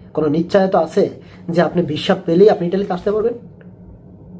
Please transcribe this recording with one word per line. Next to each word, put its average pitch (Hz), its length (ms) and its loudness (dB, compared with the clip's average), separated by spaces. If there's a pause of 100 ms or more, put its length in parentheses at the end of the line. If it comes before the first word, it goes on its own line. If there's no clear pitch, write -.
(140)
কোনো 156 140 0
নিশ্চয়তা 180 520 2
আছে 165 300 0 (400)
যে 165 120 0
আপনি 170 200 0
ভিসা 151 340 -2 (100)
পেলেই 180 240 6
আপনি 180 180 0
ইতালিতে 190 260 -4
আসতে 190 180 -4
পারবেন? 220 220 -2 (1080)